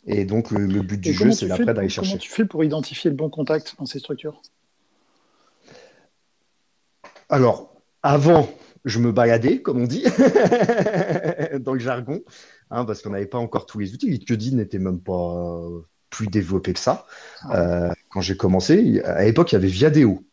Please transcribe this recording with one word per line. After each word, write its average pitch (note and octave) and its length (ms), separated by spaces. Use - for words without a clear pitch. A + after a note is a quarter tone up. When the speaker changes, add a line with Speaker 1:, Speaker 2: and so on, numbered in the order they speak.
Speaker 1:
Et G#2 180
donc, G#2+ 240
le, G2+ 160
le G2 160
but G2 180
du B2 100
Speaker 2:
Et D3 40
Speaker 1:
jeu, - 60
Speaker 2:
comment A3 140
Speaker 1:
c'est G#3 120
Speaker 2:
tu F2+ 40
Speaker 1:
d'après F#2 160
Speaker 2:
fais A3+ 100
Speaker 1:
d'aller G3 120
Speaker 2:
pour, F#3+ 60
Speaker 1:
chercher. F#3+ 200
Speaker 2:
comment F#3 60
tu - 120
fais A3 140
pour D#3+ 180
identifier D#3 480
le C#3+ 40
bon D3+ 140
contact D3+ 480
dans C#3 80
ces C#3 140
structures ? D3 420
Speaker 1:
Alors, A#2 460
avant, D3 480
je A2 120
me A#2+ 140
baladais, A#2 500
comme - 180
on A#2+ 60
dit, C3+ 180
<laughs> F#3+ 1600
dans C3 140
le C3 60
jargon, B2 440
hein, A#2+ 140
parce G#2+ 180
qu'on G#2 80
n'avait G2 160
pas B2 100
encore A#2 300
tous - 100
les G2+ 160
outils. A3 160
LinkedIn A#2+ 460
n'était G#2 240
même F#2 220
pas, F2 340
euh, E2+ 460
plus - 160
développé F#2 480
que - 60
ça. - 260
Speaker 2:
Ah. F2 480
Speaker 1:
Euh, E2+ 40
quand F#2+ 120
j'ai F#2 160
commencé, F#2+ 400
il, A3 240
à F2 240
l'époque, C3+ 260
il - 40
y - 20
avait F#2+ 100
Viadeo. A#2+ 640